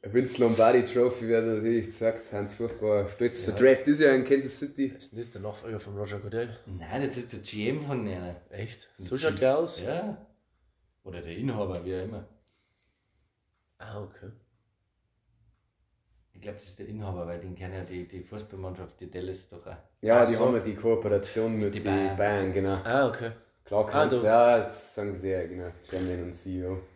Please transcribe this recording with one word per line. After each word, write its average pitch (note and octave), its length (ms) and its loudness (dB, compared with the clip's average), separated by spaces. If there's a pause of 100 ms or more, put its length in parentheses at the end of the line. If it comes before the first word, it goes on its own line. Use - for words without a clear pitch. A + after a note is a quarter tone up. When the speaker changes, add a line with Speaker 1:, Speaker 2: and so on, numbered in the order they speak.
Speaker 1:
Vince B2 360 0
Lombardi A#2 460 6
Trophy B2 420 0
wird A2+ 200 4
natürlich A2 400 0
gesagt, - 440 -4
Hans G2+ 220 -6
Furchtbar, G#2+ 540 -2
stolz. A#2 380 -2
Der G#2 100 -2
Speaker 2:
Ja. G#2+ 60 2 (120)
Speaker 1:
Draft C3 140 2
ist D3 120 4
ja C#3+ 140 8
in C3 120 2
Kansas C#3 340 2
City. C#3 320 -4
Speaker 3:
Wer - 80 -16
ist - 120 -20
denn G#2+ 80 -12
das, A#2 120 -10
der F#2+ 100 -14
Nachfolger G#2 380 -10
von G2+ 180 -12
Roger G2+ 220 -6
Goodell? A2 360 -6 (120)
Speaker 2:
Nein, F#2 400 -6
das C#3 100 -6
ist A#2+ 160 -12
der F#2+ 60 -12
G G#2+ 300 -4
M D3 120 -4
von C3 240 -4
denen. F2+ 300 -8 (160)
Speaker 3:
Echt? G#2 380 -12 (100)
Speaker 2:
Die F#2+ 40 -14
Speaker 3:
So F#2 140 -6
schaut D#3 140 0
Speaker 2:
Chiefs. G2 100 -6
Speaker 3:
der C3 160 4
aus? E3 240 -4
Speaker 2:
Ja. F3 360 -6 (840)
Oder F2 180 -12
der E2 140 -12
Inhaber, G2+ 480 -4
wie F#2 120 -6
auch F#2 80 -6
immer. G2+ 240 -12 (1500)
Speaker 3:
Ah, G#2+ 240 -12
okay. - 260 -18 (2000)
Speaker 2:
Ich F#2 80 -20
glaub, G2+ 180 -12
das - 100 -20
ist - 100 -20
der G#2 80 -12
Inhaber, G2 400 -8
weil E2+ 120 -8
den F2+ 160 -12
kennen F#2 180 -10
ja F#2 100 -8
die, F2+ 240 -10
die F#2 160 -14
Fußballmannschaft, F#2+ 760 -12
die F#2 100 -14
Dallas F#2 400 -10
doch - 160 -20
auch. - 100 -16 (260)
Speaker 1:
Ja, A2+ 220 8
Speaker 3:
Ach A#2 40 6
Speaker 1:
die A#2 80 4
Speaker 3:
so. A#2 100 4
Speaker 1:
haben B2+ 100 4
ja G#2+ 60 2
die G#2+ 140 -4
Kooperation A2 840 2
mit G2+ 160 0
Speaker 2:
Mit - 20 -8
den G#2 80 -6
Speaker 1:
den G2 100 2
Speaker 2:
Bayern. F#2+ 240 2
Speaker 1:
Bayern, G2+ 360 2
genau. G2 200 2 (100)
Speaker 3:
Ah, B2+ 240 4
okay. A2+ 240 -4 (340)
Speaker 1:
Klar, G#2+ 200 2
Speaker 3:
Ah, - 60 -8
Speaker 1:
kann D3 180 4
Speaker 3:
du. B2+ 140 4
Speaker 1:
ja, A#2 420 8
jetzt - 300 -14
sagen G2+ 240 -4
sie F#2+ 100 -4
ja, F2+ 160 -2
genau, F2+ 220 -10 (200)
Chairman F#2 360 -4
und F2 120 -8
C F#2+ 140 -14 (120)
E F2+ 40 -4
O. F#2 140 -4 (160)